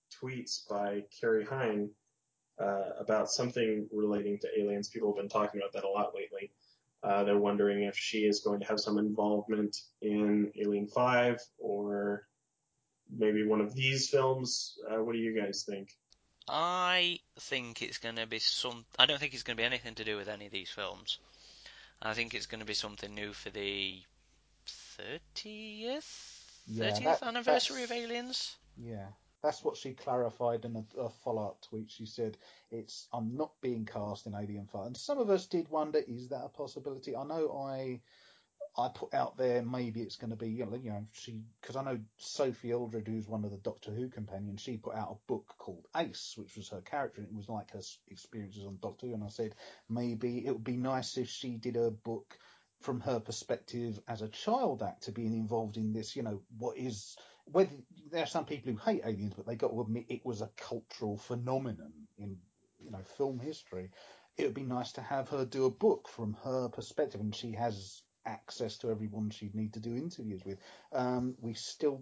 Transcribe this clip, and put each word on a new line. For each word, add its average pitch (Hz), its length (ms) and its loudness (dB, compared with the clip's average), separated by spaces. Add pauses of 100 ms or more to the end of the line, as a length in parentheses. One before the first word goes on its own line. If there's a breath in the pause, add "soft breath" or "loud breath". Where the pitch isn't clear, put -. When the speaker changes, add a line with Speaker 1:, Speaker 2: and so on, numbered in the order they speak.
(220)
Speaker 1:
tweets 127 460 -6
by 101 360 0 (160)
Carrie 110 260 6
Hine, 104 440 2 (680)
uh, 98 320 2 (100)
about 107 300 4
something 113 640 4
relating 104 460 4
to - 100 -2 (100)
aliens. 101 300 2
People 107 260 2
have - 80 2
been 101 80 -2
talking 101 300 2
about 98 140 -2
that 98 100 0
a 98 40 2
lot 101 260 2
lately. 98 360 -6 (520 soft breath)
Uh, 101 220 6
they're 101 140 8
wondering 101 460 6
if 101 120 0
she 107 300 2
is 104 140 6
going 101 200 2
to 101 60 -4
have 107 140 2
some 104 180 4
involvement 104 800 4 (260)
in 104 580 6
Alien 104 280 4
Five 123 520 6 (180)
or 104 680 0 (800)
maybe 107 380 6
one 107 140 6
of 104 140 2
these 131 360 4
films. 131 640 4 (140)
Uh, 110 120 2
what 117 100 2
do 117 60 2
you 113 220 2
guys 98 220 -2
think? 98 280 -6 (580)
Speaker 2:
I 175 720 4 (180)
think 120 440 -4
it's - 160 -6
gonna 113 280 -2
be 113 140 -2
some, 117 440 0 (140)
I 127 80 8
don't 143 140 0
think 143 120 -2
it's 123 120 -8
gonna 120 120 -4
be 113 60 2
anything 120 320 0
to 110 100 -6
do 107 120 0
with 101 120 -6
any 104 180 -8
of 98 60 -12
these 95 180 -6
films. 92 480 -6 (840 loud breath)
I 110 120 -2
think 117 200 -2
it's 107 120 -4
gonna 110 180 -8
be 107 100 -4
something 104 400 -4
new 104 180 -6
for - 180 -10
the 98 520 -4 (920)
thirtieth? 214 1700 -10
Speaker 3:
Yeah, 110 240 0
Speaker 2:
Thirtieth 214 300 4
Speaker 3:
that, 262 80 -4
Speaker 2:
anniversary 247 560 4
of 233 60 -6
Speaker 3:
that's 240 100 0
Speaker 2:
Aliens? 240 560 -4 (200)
Speaker 3:
Yeah, 113 300 -8 (360)
that's 151 220 2
what - 120 0
she 135 180 -8
clarified 120 680 0
in 117 120 -4
a, 110 240 -8
a 117 80 -2 (160)
follow-up 107 380 -2
tweet. 110 280 -8
She 110 160 -12
said, 110 300 -4 (340 loud breath)
"It's, - 420 -10
I'm 117 240 -2
not 156 240 -2
being 117 260 0
cast 104 400 -4
in 104 80 -6
Alien 104 320 -6
Five." 101 200 -6
And 123 100 -8
some 285 220 -2
of 220 120 4
us 185 160 6
did 165 220 0
wonder, 156 380 2
is 123 220 -8
that 131 160 -4
a 139 40 -8
possibility? 135 680 -6
I 135 80 -4
know 156 280 0 (160)
I, 131 320 -4 (760 soft breath)
I 123 180 2
put - 200 -6
out 131 240 2
there, 123 240 4
maybe 117 400 -2
it's 98 140 -8
gonna 113 200 -6
be, 113 140 -4
you 117 160 -2
know, 110 100 -4
you 127 140 -6
know, 104 220 -4
she, 113 280 -10 (220)
'cause 123 140 -8
I 135 80 -2
know 127 140 -2 (200)
Sophie 120 560 0
Aldred, 113 340 -2
who's 110 180 -2
one 107 180 -2
of 101 60 -2
the 101 80 -6
Doctor 104 320 -6
Who 123 180 -2
companions, 101 520 -6
she 123 160 -6
put 107 180 -8
out 107 180 -4
a - 140 -14
book - 320 -4
called 87 280 -12 (100)
Ace, - 400 -4
which - 200 -12
was 101 120 -12
her 92 140 -8
character, 127 400 -4
and 95 80 -10
it 107 40 -10
was, 104 140 -10
like, 107 240 -8
her 101 60 -10
s-, - 200 -14 (100)
experiences 98 580 -12
on 98 160 -10
Doctor 113 240 -8
Who, 123 80 -4
and 104 100 -4
I 101 40 -6
said, 107 260 -4 (340 loud breath)
maybe 120 580 -2
it 139 60 0
would 110 120 -4
be 123 120 0
nice 131 400 0
if 127 140 0
she 123 260 -6
did 113 200 -2
a 117 140 6
book 110 480 -6 (420 soft breath)
from 123 200 -2
her 123 180 0
perspective 117 880 -4
as 110 160 -6
a 107 60 -4
child 202 560 0
actor - 260 -6
being 113 220 -2
involved 113 440 0
in 110 160 0
this, 107 220 -4
you 135 80 -4
know, 107 180 -4 (180)
what 120 200 -2
is, 123 380 -6 (300 loud breath)
whether, 175 260 6 (400)
there 165 100 2
are - 40 2
some 156 180 0
people 131 280 -4
who 107 60 -2
hate - 260 2
aliens, 104 320 0
but 95 100 -8
they 117 100 -2
got 113 160 2
to 113 80 0
admit 113 280 0
it 127 160 -6
was 110 180 -2
a 107 140 -6
cultural 110 640 -4
phenomenon 123 760 -2 (260)
in, 98 180 -8 (420)
you - 140 -14
know, 95 100 -10 (140)
film 139 240 0
history. 95 500 -8 (460 loud breath)
It 151 80 0
would 127 100 0
be 139 80 -6
nice 123 300 -2
to - 80 -8
have 135 300 -2
her 135 140 2
do 131 200 2
a 131 60 8
book - 360 4
from 107 280 -4 (100)
her 127 240 0
perspective, 110 520 -2
and 104 140 -2
she 120 180 -6
has 104 500 -2 (220)
access 110 520 -6
to 117 140 -2
everyone 107 400 -2
she'd 107 260 -8
need 107 160 -2
to 110 80 -8
do 117 160 -4
interviews 113 480 -6
with. 98 140 -6 (340 loud breath)
Um, 127 480 2
we 113 140 -4
still - 460 0